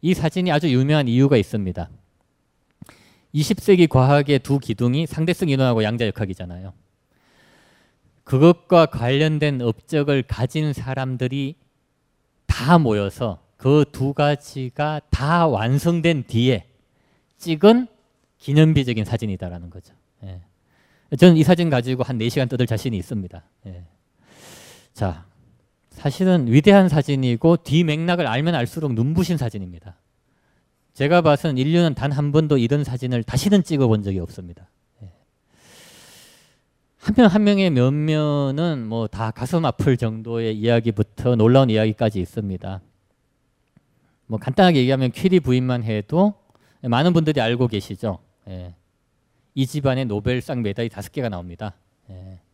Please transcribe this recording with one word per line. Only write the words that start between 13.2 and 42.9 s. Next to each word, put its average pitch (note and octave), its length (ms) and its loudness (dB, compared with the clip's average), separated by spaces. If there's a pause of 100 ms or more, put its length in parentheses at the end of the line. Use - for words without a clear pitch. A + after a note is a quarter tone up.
그 C#3+ 340 2
두 C3+ 220 -4
가지가 D3 960 -4
다 E3 380 0
완성된 D3 800 0
뒤에 A#2 400 0 (680)
찍은 G3+ 500 4 (500)
기념비적인 C#3 680 2
사진이다라는 F#2 680 -8
거죠. - 220 -20 (300)
예. F#2 180 -16 (760)
저는 F3 200 8
이 D#3 60 6
사진 E3+ 260 2
가지고 B2+ 340 -2
한 B2 160 -6
네 A2+ 100 -2
시간 C3 180 -2
떠들 B2 200 -2
자신이 A2+ 280 -4
있습니다. F2+ 480 -8 (220)
예. F2+ 180 -16 (1080)
자, F2 320 -6 (640)
사실은 D#3+ 640 0
위대한 F#3+ 360 6
사진이고 C#3 680 0
뒤 D#3+ 260 0
맥락을 E3 440 -2
알면 C#3 260 -2
알수록 C#3 400 -4
눈부신 E3 440 -2
사진입니다. F#2+ 580 -10 (1000)
제가 E3 280 2
봐서는 D3+ 360 2
인류는 D#3 380 2
단 C#3 160 -4
한 C#3+ 200 -2
번도 D3 280 2
이런 C#3 240 0
사진을 B2 400 -4
다시는 G3+ 400 0
찍어본 A#2+ 400 2
적이 F#2+ 160 -4
없습니다. F2 500 -14 (320)
예. F#2+ 100 -20 (1900)
한 - 160 -2
명 B3 120 8
한 G3+ 160 4
명의 G3 280 2
면면은 C#3+ 1160 0
뭐 A2+ 200 -6
다 A2 240 -6
가슴 D#3+ 340 -4
아플 B2+ 320 0
정도의 A2+ 600 -6
이야기부터 A2+ 760 0
놀라운 A#2+ 360 6
이야기까지 A2 480 0
있습니다. F#2+ 600 -8 (1500)